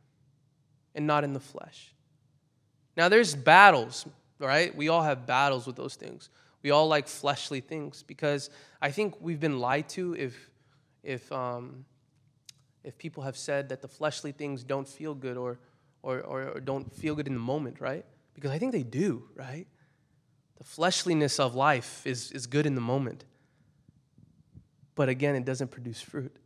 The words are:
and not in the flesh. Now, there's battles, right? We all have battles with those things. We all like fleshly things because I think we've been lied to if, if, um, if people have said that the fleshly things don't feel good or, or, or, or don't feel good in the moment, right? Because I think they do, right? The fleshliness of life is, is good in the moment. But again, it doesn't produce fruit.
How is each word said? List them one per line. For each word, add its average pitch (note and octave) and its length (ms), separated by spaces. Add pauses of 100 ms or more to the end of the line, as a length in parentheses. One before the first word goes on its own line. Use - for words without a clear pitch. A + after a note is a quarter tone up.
(960)
and D3+ 120
not D3 180
in C#3+ 80
the C3+ 80
flesh. - 540 (1000)
Now, E3+ 120
there's G3+ 260
battles, D#3 720 (320)
right? C#3+ 380
We D3 120
all E3 140
have C3 240
battles B2+ 400
with C3 100
those C3 180
things. - 340 (340)
We C#3+ 80
all D3+ 180
like D3+ 200
fleshly C#3 520
things D3 420
because C#3+ 480 (300)
I C#3+ 100
think G3 300
we've D#3+ 200
been D3 180
lied C3 320
to F3+ 240
if, - 360 (520)
if, B2+ 300
um, B2+ 520 (1000)
if - 140
people D3+ 260
have C3+ 120
said C#3 340
that C3 120
the C3 60
fleshly D3 440
things C#3+ 300
don't C3+ 260
feel D3+ 260
good B2+ 220
or, B2 220 (440)
or, C3 180
or, C3+ 300
or - 100
don't C3+ 340
feel D3+ 200
good D3+ 120
in C3+ 80
the B2 60
moment, B2+ 400
right? C#3+ 240 (300)
Because C#3 160
I C#3+ 80
think B3+ 140
they G3 100
do, B2+ 520
right? C3+ 320 (920)
The - 60
fleshliness D#3+ 760
of B2+ 140
life C3+ 520
is, B2+ 240
is B2 160
good C#3+ 200
in C#3+ 80
the B2+ 60
moment. B2 440 (1700)
But C#3 140
again, C3+ 260
it B2+ 100
doesn't C3 260
produce A#2+ 300
fruit. - 460